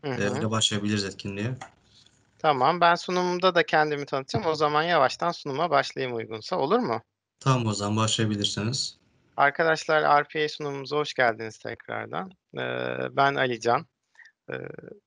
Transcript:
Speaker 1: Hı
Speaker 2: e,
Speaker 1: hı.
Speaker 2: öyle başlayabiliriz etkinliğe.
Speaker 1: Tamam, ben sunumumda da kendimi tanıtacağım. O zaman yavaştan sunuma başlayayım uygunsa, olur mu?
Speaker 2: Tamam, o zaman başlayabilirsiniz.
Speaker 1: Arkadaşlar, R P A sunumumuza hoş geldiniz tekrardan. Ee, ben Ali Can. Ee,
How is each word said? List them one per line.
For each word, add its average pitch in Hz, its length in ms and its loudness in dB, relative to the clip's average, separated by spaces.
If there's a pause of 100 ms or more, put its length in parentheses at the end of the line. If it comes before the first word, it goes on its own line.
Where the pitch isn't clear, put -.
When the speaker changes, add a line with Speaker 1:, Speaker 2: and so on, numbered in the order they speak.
Speaker 1:
Hı 143 100 -6
Speaker 2:
e, 127 60 -4
Speaker 1:
hı. 101 180 0
Speaker 2:
öyle 120 160 -2
başlayabiliriz 104 540 0
etkinliğe. 101 460 -6 (880)
Speaker 1:
Tamam, 151 420 2
ben 175 140 6
sunumumda 180 600 0
da 165 100 4
kendimi 151 400 2
tanıtacağım. 135 400 -4
O 160 100 0
zaman 151 280 2
yavaştan 170 480 2
sunuma 151 380 -4
başlayayım 135 460 0
uygunsa, 110 400 -8
olur 170 240 2
mu? 139 220 -2 (380)
Speaker 2:
Tamam, 127 280 2
o 107 60 0
zaman 101 240 -2
başlayabilirsiniz. 107 1000 -2 (400)
Speaker 1:
Arkadaşlar, 151 840 2
R - 20 2
P 151 220 -4
A 151 40 -2
sunumumuza 143 480 -6
hoş 147 160 -2
geldiniz 113 440 0
tekrardan. 113 760 -8 (260)
Ee, 127 400 -4 (140)
ben 139 240 2
Ali 127 240 0
Can. 117 260 2 (640)
Ee, - 20 -8 (540)